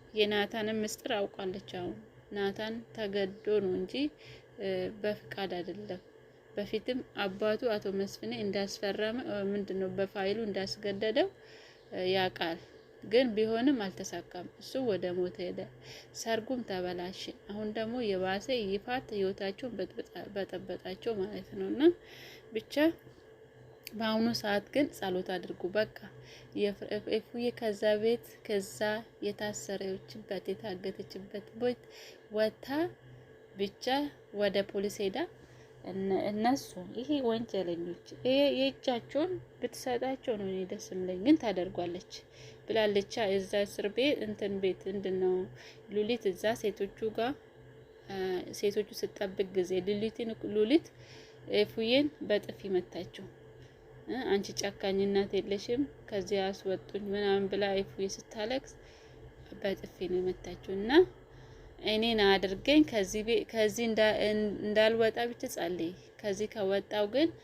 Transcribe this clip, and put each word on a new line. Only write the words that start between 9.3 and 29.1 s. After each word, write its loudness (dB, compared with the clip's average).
ምንድን -2
ነው 0
በፋይሉ 0
እንዳስገደደው፣ 0
እ፣ -6
ያውቃል። 2
ግን 6
ቢሆንም 4
አልተሳካም። -8
እሱ -16
ወደ 2
ሞት -2
ሄደ። -6
ሰርጉም -2
ተበላሸ። -6
አሁን -6
ደግሞ -4
የባሰ 0
ይፋት -2
ህይወታቸውን -2
በጥብጣ-፣ -8
በጠበጣቸው -6
ማለት -6
ነው። -4
እና 0
ብቻ -6
በአሁኑ 2
ሰዓት 0
ግን 4
ጸሎት -4
አድርጉ። -6
በቃ 0
የፍ-፣ -2
ኤፍ-፣ -4
ኤፉዬ -2
ከዛ -2
ቤት፣ 2
ከዛ -4